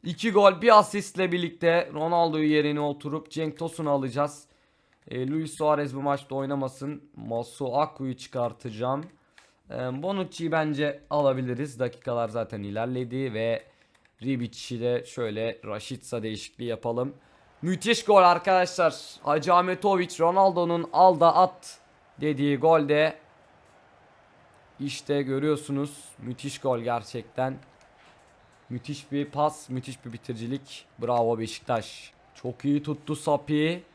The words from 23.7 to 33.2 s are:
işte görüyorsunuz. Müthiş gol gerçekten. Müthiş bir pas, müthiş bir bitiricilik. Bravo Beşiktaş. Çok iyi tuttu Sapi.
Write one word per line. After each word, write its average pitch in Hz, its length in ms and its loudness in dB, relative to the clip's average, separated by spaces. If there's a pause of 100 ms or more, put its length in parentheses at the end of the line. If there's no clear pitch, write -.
işte 143 420 -4
görüyorsunuz. 143 840 -2 (140)
Müthiş 127 420 -10
gol 127 200 0
gerçekten. 120 760 -6 (1120)
Müthiş 131 420 -10
bir 143 140 -2
pas, 147 440 -4
müthiş 127 360 -10
bir 117 80 -12
bitiricilik. 120 720 -10 (140)
Bravo 117 400 0
Beşiktaş. - 720 -6 (220)
Çok - 300 -10
iyi 143 180 0
tuttu 147 320 -6
Sapi. 151 680 -2 (120)